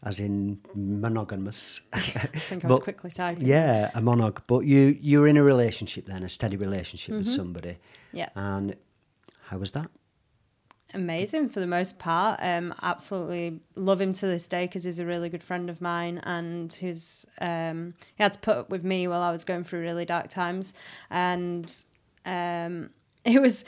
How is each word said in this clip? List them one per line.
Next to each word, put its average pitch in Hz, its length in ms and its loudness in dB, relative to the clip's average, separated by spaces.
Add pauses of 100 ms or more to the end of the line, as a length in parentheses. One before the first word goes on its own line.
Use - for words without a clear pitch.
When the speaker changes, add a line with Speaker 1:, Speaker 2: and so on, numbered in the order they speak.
Speaker 1:
as 104 160 -4
in 101 400 -2 (160)
monogamous. 104 1120 -4
Speaker 2:
<laughs> - 60 -18
I - 60 -4
think - 680 -6
I - 20 -2
was 127 120 8
Speaker 1:
But - 40 -6
Speaker 2:
quickly 190 280 -10
typing. 170 360 -4
Speaker 1:
Yeah, 131 480 4
a 113 60 -2
monog. 117 460 2
But 123 180 4
you, 139 360 8
you 147 200 6
were 147 60 8
in 147 100 8
a 147 60 8
relationship 120 640 4
then, 95 180 -8
a 92 60 -6
steady 101 280 -2
relationship 95 580 -4
with 202 120 -2
Speaker 2:
Mm-hmm. 247 80 0
Speaker 1:
somebody. 87 420 -6 (340)
Speaker 2:
Yeah. - 240 -8
Speaker 1:
And 98 400 -4 (680)
how 95 140 -8
was 98 140 -6
that? 151 160 -6 (1040)
Speaker 2:
Amazing 208 560 -2
for 208 100 -6
the 180 80 -2
most 180 320 -2
part. 175 420 0
Um, 175 400 -2
absolutely 175 800 -4 (160)
love 190 240 2
him 190 140 0
to 190 140 -4
this 175 200 0
day 175 200 -2
'cause 180 180 -8
he's 170 140 -4
a 170 60 -4
really 170 240 -2
good 170 140 -10
friend 175 260 -6
of 170 120 -10
mine, 175 420 -4
and 170 480 -6
he's, - 540 -4 (160)
um, 165 540 -4 (200)
he 208 80 0
had 202 100 4
to 202 60 -12
put 220 180 2
up 120 120 -6
with 185 140 -6
me 185 240 0
while 175 140 0
I 175 100 2
was 170 120 -4
going 180 220 -4
through 175 160 -6
really 170 240 -4
dark 170 240 -2
times, 185 440 -4 (360)
and, 175 640 -2 (540)
um, 175 680 -4 (160)
<laughs> - 180 -12
it 247 160 8
was, 247 260 6